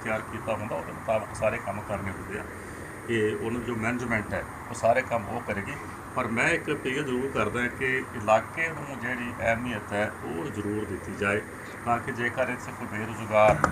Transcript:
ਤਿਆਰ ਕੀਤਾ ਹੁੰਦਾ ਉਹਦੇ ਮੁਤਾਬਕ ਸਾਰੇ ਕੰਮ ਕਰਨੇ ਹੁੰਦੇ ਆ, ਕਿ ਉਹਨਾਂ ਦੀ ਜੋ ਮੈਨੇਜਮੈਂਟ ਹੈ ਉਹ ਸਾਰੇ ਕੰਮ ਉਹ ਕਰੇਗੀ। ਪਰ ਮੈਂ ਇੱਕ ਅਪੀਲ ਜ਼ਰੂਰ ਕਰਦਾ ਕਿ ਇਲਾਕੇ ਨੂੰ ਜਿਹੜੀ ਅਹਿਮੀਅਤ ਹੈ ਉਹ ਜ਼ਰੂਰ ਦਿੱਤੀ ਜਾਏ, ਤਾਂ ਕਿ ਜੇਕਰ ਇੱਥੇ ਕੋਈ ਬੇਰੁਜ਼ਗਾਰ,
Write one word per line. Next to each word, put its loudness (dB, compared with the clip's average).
ਤਿਆਰ 0
ਕੀਤਾ -2
ਹੁੰਦਾ -2
ਉਹਦੇ -6
ਮੁਤਾਬਕ 0
ਸਾਰੇ 2
ਕੰਮ -4
ਕਰਨੇ -2
ਹੁੰਦੇ -6
ਆ, -6
ਕਿ 2
ਉਹਨਾਂ 0
ਦੀ -4
ਜੋ -2
ਮੈਨੇਜਮੈਂਟ 0
ਹੈ -2
ਉਹ -6
ਸਾਰੇ 6
ਕੰਮ 0
ਉਹ -2
ਕਰੇਗੀ। -4
ਪਰ 2
ਮੈਂ 4
ਇੱਕ 2
ਅਪੀਲ 0
ਜ਼ਰੂਰ 0
ਕਰਦਾ 2
ਕਿ 0
ਇਲਾਕੇ 2
ਨੂੰ -6
ਜਿਹੜੀ -4
ਅਹਿਮੀਅਤ 0
ਹੈ 2
ਉਹ -4
ਜ਼ਰੂਰ -2
ਦਿੱਤੀ -6
ਜਾਏ, 2
ਤਾਂ 4
ਕਿ -4
ਜੇਕਰ -2
ਇੱਥੇ -2
ਕੋਈ -6
ਬੇਰੁਜ਼ਗਾਰ, 6